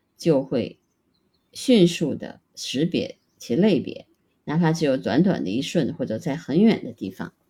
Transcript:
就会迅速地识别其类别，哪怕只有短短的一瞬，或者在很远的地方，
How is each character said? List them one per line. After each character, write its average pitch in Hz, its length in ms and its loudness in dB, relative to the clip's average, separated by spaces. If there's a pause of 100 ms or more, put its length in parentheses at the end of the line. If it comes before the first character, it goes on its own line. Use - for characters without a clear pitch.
(160)
就 - 280 0
会 135 340 -4 (760)
迅 208 340 4
速 147 260 -2
地 - 260 -12 (140)
识 - 320 -4
别 156 320 -4 (220)
其 - 160 -6
类 175 240 4
别， - 260 -10 (380)
哪 147 140 -4
怕 165 140 4
只 160 140 0
有 135 100 2
短 135 280 2
短 165 200 2
的 82 60 -4
一 110 140 -4
瞬， 143 320 -2
或 131 100 -6
者 110 140 -4
在 143 160 -4
很 156 260 0
远 214 220 4
的 127 80 -10
地 101 180 -10
方， - 240 -12 (160)